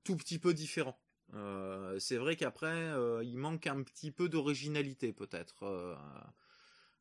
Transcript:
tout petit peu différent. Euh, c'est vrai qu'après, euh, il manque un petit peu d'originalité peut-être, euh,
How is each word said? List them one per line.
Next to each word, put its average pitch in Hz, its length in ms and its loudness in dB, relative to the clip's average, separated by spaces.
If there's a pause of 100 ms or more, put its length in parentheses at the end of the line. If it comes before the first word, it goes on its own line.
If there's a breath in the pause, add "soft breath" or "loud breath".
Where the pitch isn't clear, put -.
tout 185 140 2
petit 160 220 -2
peu 175 140 6
différent. 151 460 -2 (360)
Euh, 95 640 -4
c'est 123 180 2
vrai 143 180 4
qu'après, 160 320 -2 (240)
euh, 117 320 2
il 123 140 -4
manque 156 300 -2
un 139 140 0
petit 147 300 -8
peu 175 160 2
d'originalité 143 840 2
peut-être, 90 500 -8
euh, 90 320 -4 (1040 soft breath)